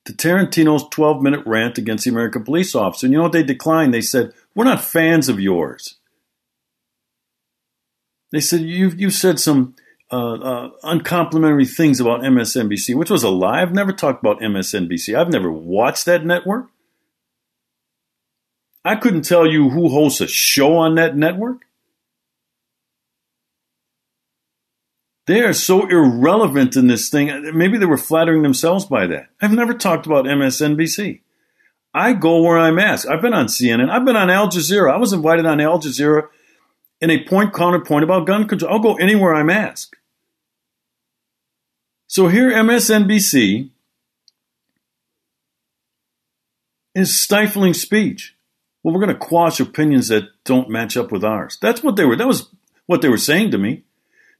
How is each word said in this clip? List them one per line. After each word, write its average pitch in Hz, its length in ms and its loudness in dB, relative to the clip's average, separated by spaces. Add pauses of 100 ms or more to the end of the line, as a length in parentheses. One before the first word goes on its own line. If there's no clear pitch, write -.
to - 80 -16
Tarantino's 170 760 0
twelve-minute 143 560 0
rant 113 320 -2
against 110 280 -6
the 127 60 0
American 113 340 -4
police 170 280 -4
officer." 104 320 -2
And 127 60 2
you 147 60 2
know 165 60 2
what 160 100 0
they 165 100 0
declined? 139 500 0
They 117 80 -2
said, 117 320 -2 (220)
"We're 214 80 -2
not 254 180 0
fans 160 460 0
of 104 140 -2
yours." 85 540 -4 (2250)
They 156 80 -2
said, 165 220 -2
"You've, 175 380 -2
you've 190 140 -2
said 175 260 0
some, 135 360 0 (360)
uh, 120 220 -6
uh, 123 360 -10 (140)
uncomplimentary 160 840 0
things 139 340 2
about 120 240 0
M 131 140 2
S 113 180 -2
N 113 120 -2
B 101 100 -4
C," 123 160 -6
which 160 160 -2
was 175 140 0
a 98 80 2
lie. 101 320 0
I've 175 100 -4
never 190 180 -2
talked 135 320 -4
about 107 200 0
M 104 120 -4
S 95 200 -6
N 90 120 -4
B 85 100 -6
C. 104 180 -6
I've 170 160 0
never 92 200 -2
watched 92 540 -2
that 175 180 0
network. 185 460 -4 (2250)
I 196 140 0
couldn't 185 260 0
tell 170 240 4
you 151 240 4
who 160 180 2
hosts 143 320 2
a 90 60 -2
show - 500 2
on 160 180 2
that 160 220 2
network. 190 480 -2 (3500)
They 202 140 4
are 208 120 2
so 190 340 2
irrelevant 143 880 2
in 127 100 4
this 120 240 2
thing. 147 480 -2
Maybe 196 220 2
they 190 80 2
were 147 100 2
flattering 160 460 0
themselves 165 420 0
by 104 220 -2
that. 78 220 -8 (120)
I've 208 100 2
never 233 220 0
talked 180 320 -2
about 139 240 0
M 139 140 0
S 131 180 -2
N 151 140 0
B 160 100 0
C. 185 380 -8 (720)
I 226 180 2
go 165 300 2
where 170 160 4
I'm 165 180 2
asked. 190 300 0
I've 160 160 -2
been 240 100 0
on 135 160 0
C 123 220 0
N 117 100 2
N. 139 80 0
I've 247 160 0
been 247 100 2
on 190 140 2
Al 196 200 2
Jazeera. 170 440 0
I 175 40 0
was 214 160 0
invited 165 340 2
on 147 120 0
Al 160 200 0
Jazeera 147 480 0 (760)
in 165 80 0
a 156 160 0
point 202 280 0
counterpoint 170 500 0
about 170 240 0
gun 214 200 -2
control. 170 240 -4
I'll 214 80 0
go 214 160 0
anywhere 185 380 2
I'm 151 160 0
asked. - 460 -6 (2000)
So 185 200 2
here 240 240 4
M 220 180 2
S 233 200 0
N 214 180 2
B 208 120 2
C 123 520 0 (3250)
is 185 260 0
stifling 202 540 2
speech. - 640 -4 (460)
"Well, 160 120 -2
we're 190 80 0
gonna 190 140 0
quash 165 440 0
opinions 135 480 0
that 107 220 0 (160)
don't 127 240 0
match 113 260 -6
up 120 160 -4
with 98 140 -4
ours." 104 360 -4
That's 233 220 -2
what 233 140 0
they 180 80 2
were, 123 100 4
that 226 120 -2
was - 200 -2 (380)
what 170 160 0
they 147 80 2
were 110 80 2
saying 175 340 0
to 107 60 -2
me. 104 260 -4 (560)